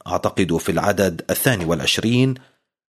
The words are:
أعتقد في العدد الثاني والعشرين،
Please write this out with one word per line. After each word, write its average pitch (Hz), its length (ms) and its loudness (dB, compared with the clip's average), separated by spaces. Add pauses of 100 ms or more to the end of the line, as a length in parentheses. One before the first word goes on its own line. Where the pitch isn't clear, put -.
أعتقد 90 500 0
في 85 140 -4
العدد 90 580 0
الثاني 92 360 0
والعشرين، 113 680 0 (680)